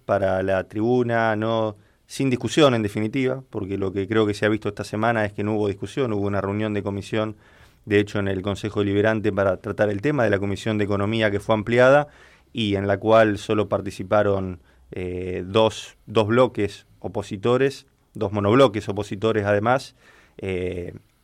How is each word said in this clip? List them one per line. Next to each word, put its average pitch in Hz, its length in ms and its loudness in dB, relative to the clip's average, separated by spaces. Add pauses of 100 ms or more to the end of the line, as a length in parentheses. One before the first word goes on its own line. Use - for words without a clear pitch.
para 95 400 0
la 95 220 0
tribuna, 113 720 0
no, 110 400 -2 (300)
sin 135 220 -2
discusión 123 460 2
en 113 80 0
definitiva, 127 640 -4
porque 98 300 -6
lo 95 120 -4
que 98 160 -4
creo 110 200 2
que 104 80 -2
se - 100 -2
ha 107 40 4
visto 107 200 -2
esta 101 160 -8
semana 110 400 0
es 101 80 -6
que 101 100 -6
no 107 120 -2
hubo 104 120 0
discusión, 104 460 -4
hubo 101 140 -2
una 101 120 -2
reunión 104 340 -2
de 101 100 -4
comisión, 104 520 -4 (480)
de 104 160 4
hecho 104 200 0
en 98 100 -2
el 95 140 -2
Consejo 101 360 -4
Deliberante 104 540 2
para 95 240 2
tratar 104 320 -2
el 101 120 -4
tema 143 220 0
de 107 60 2
la 101 100 2
Comisión 101 380 -4
de 104 80 0
Economía 104 460 0
que 101 80 -2
fue 110 160 0
ampliada 123 520 4 (460)
y 104 220 0
en 98 120 0
la 101 100 2
cual 110 420 4
solo 104 280 0
participaron, 98 920 -2 (300)
eh, 90 540 -8
dos, 110 600 0
dos 110 220 2
bloques 113 580 2 (140)
opositores, 117 880 -2 (260)
dos 104 180 -6
monobloques 104 560 4
opositores 104 580 -2
además, 104 500 0 (420)
eh, 90 560 -6 (300)